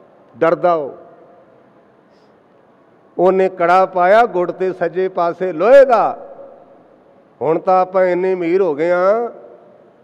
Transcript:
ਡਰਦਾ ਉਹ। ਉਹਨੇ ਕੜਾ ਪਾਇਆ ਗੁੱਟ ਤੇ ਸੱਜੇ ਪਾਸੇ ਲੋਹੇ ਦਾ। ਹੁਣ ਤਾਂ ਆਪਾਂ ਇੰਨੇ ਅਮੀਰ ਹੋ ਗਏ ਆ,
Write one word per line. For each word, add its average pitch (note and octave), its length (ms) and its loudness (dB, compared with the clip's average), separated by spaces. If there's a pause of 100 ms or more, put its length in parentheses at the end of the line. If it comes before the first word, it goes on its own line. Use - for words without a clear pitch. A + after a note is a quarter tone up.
(380)
ਡਰਦਾ F3 360 0
ਉਹ। C#3+ 160 -6 (2250)
ਉਹਨੇ F#3+ 300 2
ਕੜਾ F#3 380 0
ਪਾਇਆ F#3 400 2
ਗੁੱਟ F3 240 -4
ਤੇ F#3 220 -6
ਸੱਜੇ F3+ 360 -4
ਪਾਸੇ F3+ 440 -4
ਲੋਹੇ A#3 320 6
ਦਾ। F#3+ 500 -2 (1080)
ਹੁਣ D#3+ 160 -2
ਤਾਂ F#3 240 0
ਆਪਾਂ F#3 220 -2
ਇੰਨੇ F3+ 300 -2
ਅਮੀਰ F3+ 260 -2
ਹੋ E3+ 140 -2
ਗਏ D#3+ 160 -2
ਆ, G3+ 400 0 (720)